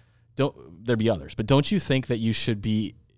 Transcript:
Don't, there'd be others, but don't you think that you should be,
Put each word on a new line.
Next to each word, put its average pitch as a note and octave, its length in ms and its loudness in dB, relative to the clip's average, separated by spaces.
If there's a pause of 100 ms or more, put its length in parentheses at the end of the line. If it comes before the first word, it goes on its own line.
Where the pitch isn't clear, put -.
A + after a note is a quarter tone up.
(360)
Don't, F2 500 -6
there'd A#2 140 2
be A2 100 2
others, D2+ 260 -2
but A2+ 100 -4
don't C#3 260 4
you G3+ 80 2
think C3+ 280 -2
that B2 100 -2
you A2+ 160 0
should G#2+ 280 -2
be, G#2+ 340 -2 (220)